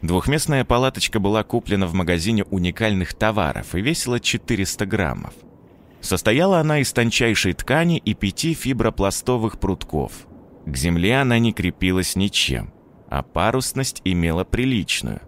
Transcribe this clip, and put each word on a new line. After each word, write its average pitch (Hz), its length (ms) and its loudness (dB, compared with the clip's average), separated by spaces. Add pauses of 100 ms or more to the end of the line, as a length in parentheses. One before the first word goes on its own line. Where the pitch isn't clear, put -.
Двухместная 135 640 0
палаточка 127 540 0
была 101 240 2
куплена 101 420 0
в 82 80 -4
магазине 90 520 0
уникальных 92 680 0
товаров 101 640 -2
и 90 60 0
весила 123 380 -2
четыреста 104 680 -2
граммов. 71 460 -2 (680)
Состояла 156 580 2
она 151 200 2
из 127 140 0
тончайшей 117 600 2
ткани 165 440 2
и - 180 -2
пяти 165 400 -2
фибропластовых 113 1040 0
прутков. 82 540 -2 (520)
К 71 100 -6
земле 85 420 2
она 127 200 2
не 117 160 2
крепилась 90 600 0
ничем, 67 580 -2 (340)
а 69 140 -4
парусность 127 840 -2
имела 87 400 0
приличную. 110 840 -2